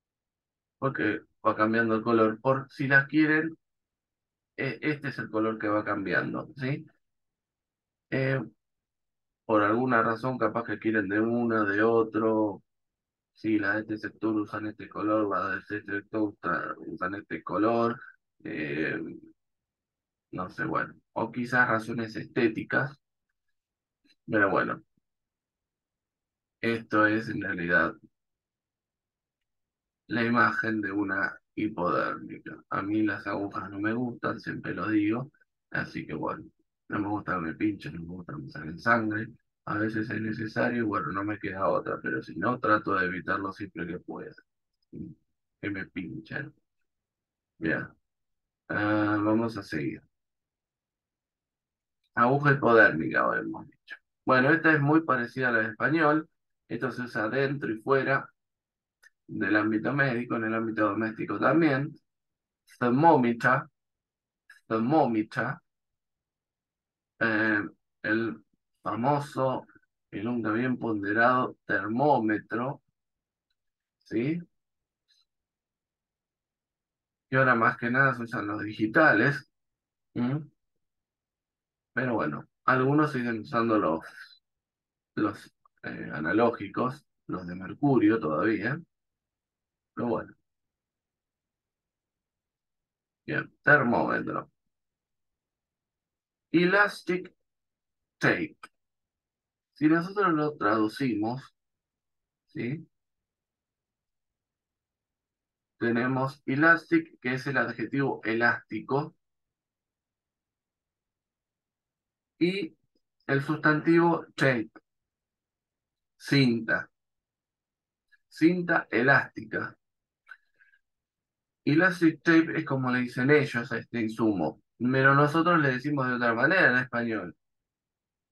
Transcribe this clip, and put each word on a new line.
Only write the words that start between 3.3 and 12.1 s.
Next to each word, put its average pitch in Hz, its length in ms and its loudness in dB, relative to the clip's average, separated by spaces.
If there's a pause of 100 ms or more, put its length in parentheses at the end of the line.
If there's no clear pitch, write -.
eh, 131 240 -6
este 143 280 -4
es 127 100 -8
el 110 100 -8
color 110 300 -2
que 107 80 -4
va 104 180 0
cambiando, 98 680 -4
¿sí? 139 320 -6 (1200)
Eh, 135 320 0 (1040)
por 107 180 4
alguna 113 400 2
razón, 117 340 -2
capaz 113 260 0
que 104 160 -8
quieren 107 300 0
de 104 100 0
una, 113 460 0
de 101 180 0
otro. 110 800 2 (680)